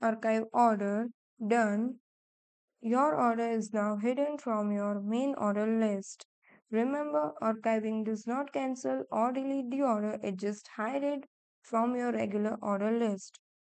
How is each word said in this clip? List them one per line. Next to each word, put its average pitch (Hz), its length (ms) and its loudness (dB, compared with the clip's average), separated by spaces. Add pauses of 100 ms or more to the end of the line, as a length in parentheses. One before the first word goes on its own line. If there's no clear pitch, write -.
archive 220 420 2 (100)
order, 220 540 4 (380)
done, 226 500 2 (840)
your 262 360 2
order 233 340 2
is 220 240 -2
now 208 240 0
hidden 269 400 0
from 214 340 -2
your 208 300 -2
main 240 340 0
order 208 300 0
list. 220 640 0 (420)
Remember, 294 720 0
archiving 220 640 0
does 214 220 -4
not 269 260 -4
cancel 262 580 -2
or 233 220 2
delete 269 380 -2
the 269 100 0
order, 214 400 0
it 208 160 -4
just 202 400 -4
hide 262 260 -2
it 285 220 -2 (380)
from 240 320 0
your 240 180 0
regular 214 480 0
order 208 300 0
list. 220 480 -2 (320)